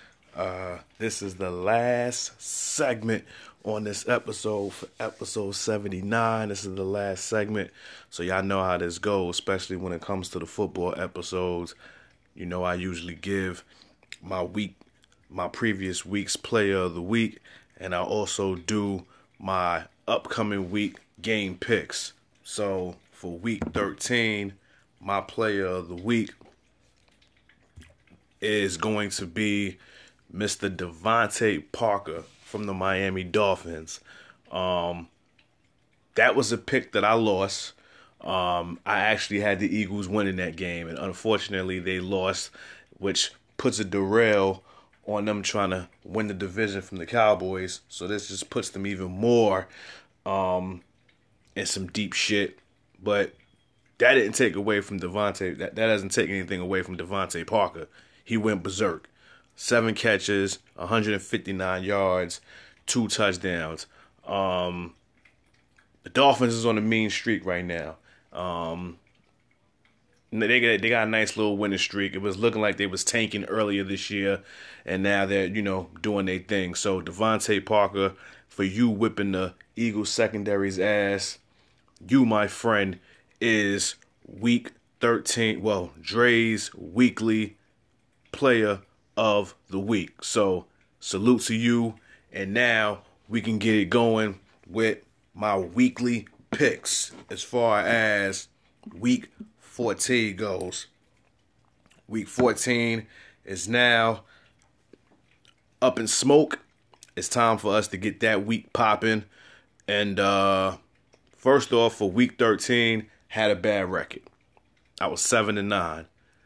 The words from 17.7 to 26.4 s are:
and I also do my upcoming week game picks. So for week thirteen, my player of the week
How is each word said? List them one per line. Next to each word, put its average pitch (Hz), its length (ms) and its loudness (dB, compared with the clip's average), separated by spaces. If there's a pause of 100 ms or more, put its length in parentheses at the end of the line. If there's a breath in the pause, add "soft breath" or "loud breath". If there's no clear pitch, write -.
and 92 160 -6
I 90 60 0
also 98 540 -2
do 98 500 -2 (340 soft breath)
my 90 460 -2 (240)
upcoming 104 600 -2
week 104 260 -2 (240)
game 101 340 -2
picks. - 560 -2 (320)
So 95 540 -6 (160)
for 90 180 -12
week 92 400 -6
thirteen, 104 840 -2 (440 soft breath)
my 98 220 -2
player 101 460 -2
of 90 200 -4
the 87 80 -12
week 107 380 -2 (2000)